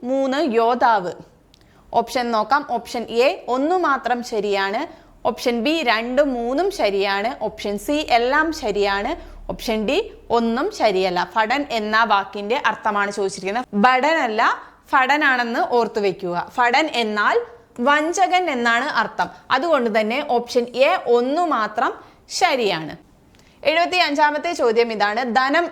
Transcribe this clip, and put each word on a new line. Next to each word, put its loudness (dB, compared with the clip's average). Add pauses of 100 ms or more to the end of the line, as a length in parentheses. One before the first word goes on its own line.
മൂന്ന്, 0
യോദ്ധാവ്. 2 (840)
ഓപ്ഷൻ 0
നോക്കാം. 0
ഓപ്ഷൻ -4
എ, 0
ഒന്നു 2
മാത്രം 0
ശരിയാണ്. -2 (480)
ഓപ്ഷൻ -2
ബി, 0
രണ്ടും 0
മൂന്നും -2
ശരിയാണ്. -2
ഓപ്ഷൻ -6
സി, -2
എല്ലാം 2
ശരിയാണ്. -2 (340)
ഓപ്ഷൻ -4
ഡി, -2 (180)
ഒന്നും 0
ശരിയല്ല. 0
ഫടൻ 0
എന്ന 2
വാക്കിന്റെ 0
അർത്ഥമാണ് -2
ചോദിച്ചിരിക്കുന്നത്. -4 (100)
ബടൻ 4
അല്ല, 0 (300)
ഫടനാണെന്ന് 2
ഓർത്തു 0
വെക്കുക. -2
ഫടൻ 2
എന്നാൽ 0 (400)
വഞ്ചകൻ 2
എന്നാണ് 0
അർത്ഥം. -2 (220)
അതുകൊണ്ട് 2
തന്നെ -2
ഓപ്ഷൻ 0
എ, 2
ഒന്നു 2
മാത്രം -2 (340)
ശരിയാണ്. 0 (680)
എഴുപത്തിയഞ്ചാമത്തെ 2
ചോദ്യം 2
ഇതാണ്. -2
ധനം 2